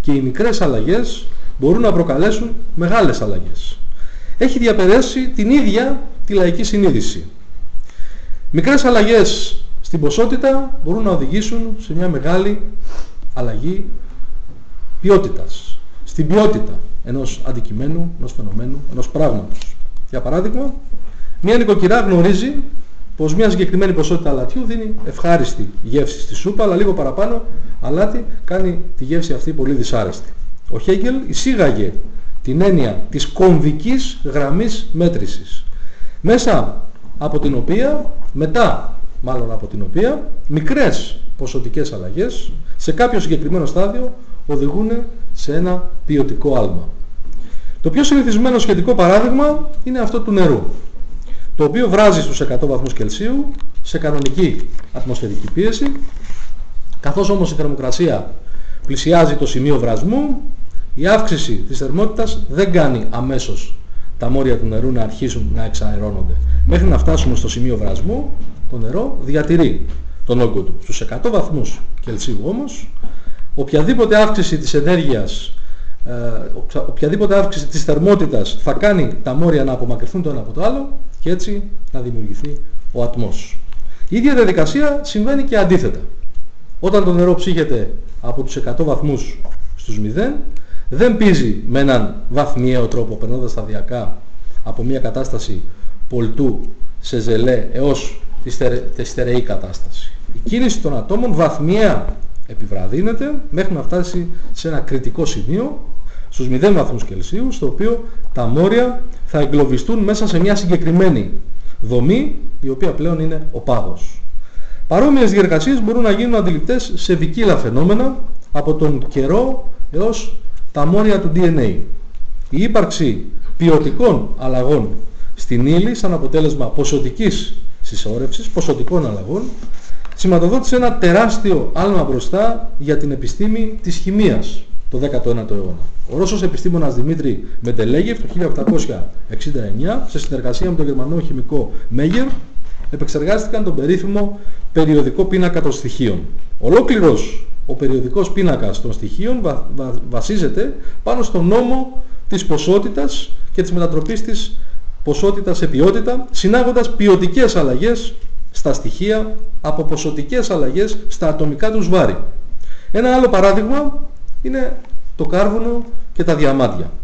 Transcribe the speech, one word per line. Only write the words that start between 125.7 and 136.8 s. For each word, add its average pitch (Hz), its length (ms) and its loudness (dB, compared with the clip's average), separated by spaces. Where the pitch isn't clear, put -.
σαν 185 180 2
αποτέλεσμα 151 520 0
ποσοτικής 139 920 0
συσσόρευσης, 131 680 0
ποσοτικών 156 560 0
αλλαγών, 110 360 -6
σηματοδότησε 196 600 2
ένα 240 220 0
τεράστιο 190 760 2
άλμα 180 300 0
μπροστά 190 760 -2
για 143 200 0
την 147 140 0
επιστήμη 208 680 -2
της 175 140 -2
χημείας 190 680 0
το 127 80 -2
δέκατο 127 320 -2
ένατο 110 240 0
αιώνα. 92 260 0
Ο 135 40 -6
Ρώσος 185 260 -2
επιστήμονας 160 520 0